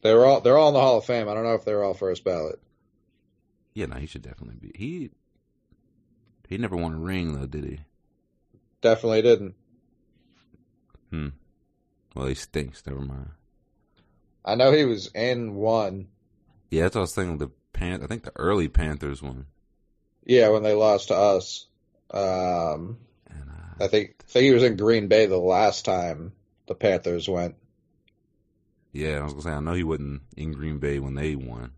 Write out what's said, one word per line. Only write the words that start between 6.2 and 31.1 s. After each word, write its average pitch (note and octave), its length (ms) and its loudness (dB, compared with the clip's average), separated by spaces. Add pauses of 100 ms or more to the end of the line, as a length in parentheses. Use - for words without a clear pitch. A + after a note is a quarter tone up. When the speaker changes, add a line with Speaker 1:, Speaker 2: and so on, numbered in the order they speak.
Speaker 2:
he F#2+ 100 -8
never G#2 180 -6
won E2+ 180 -4
a D#2 60 -8
ring, F2 340 -4
though, C#2 140 -8
did C#2+ 180 -10
he? C#2 140 -12 (1000)
Speaker 1:
Definitely A2+ 400 4
didn't. G#2+ 320 4 (1600)
Speaker 2:
Hmm. D#2 160 -6 (880)
Well, C2 100 -8
he C2+ 80 -4
stinks. C2+ 540 -10
Never C#2 140 -10
mind. C2+ 280 -12 (1120)
Speaker 1:
I G2+ 120 -2
know C3 160 6
he D3 140 6
was A2+ 280 -4
in A#2 400 -4
one. G2+ 540 -2 (640)
Speaker 2:
Yeah, D#2 120 0
that's F#2 120 0
what A2 60 -2
I - 20 0
was E2+ 100 -6
thinking. F2+ 240 -4
The C#2+ 140 -8 (220)
Pan-, F2+ 280 -6
I - 60 -12
think - 160 -10
the - 120 -18
early F2 340 -2
Panthers D2 520 -4
one. C2+ 240 -12 (800)
Speaker 1:
Yeah, A#2+ 260 6
when G#2+ 140 2
they G#2+ 100 2
lost G#2 360 2
to G2+ 60 2
us. F#2+ 520 0 (440)
Um, F2+ 840 -4 (300)
Speaker 2:
And, C#2+ 220 -18
uh, D#2+ 340 -10
Speaker 1:
I G2 40 0
think, G#2 340 0
I - 100 -20
think B2+ 140 4
he C#3 60 8
was B2 120 6
in A2+ 140 2
Green G#2 320 2
Bay G#2+ 180 6
the F#2+ 100 2
last F#2 480 2
time F2 460 -4 (360)
the - 60 -6
Panthers F2 540 -2
went. F2 280 -4 (1400)
Speaker 2:
Yeah, D2+ 260 -6
I C#2+ 40 -6
was D2 100 -8
gonna D2 100 -14
say, D#2+ 80 -6
I D2 100 -6
know D#2+ 120 -4
he F2+ 100 -2
wasn't C#2+ 400 -6 (120)
in D#2 160 -8
Green D2+ 280 -8
Bay C#2+ 200 -4
when C2+ 140 -8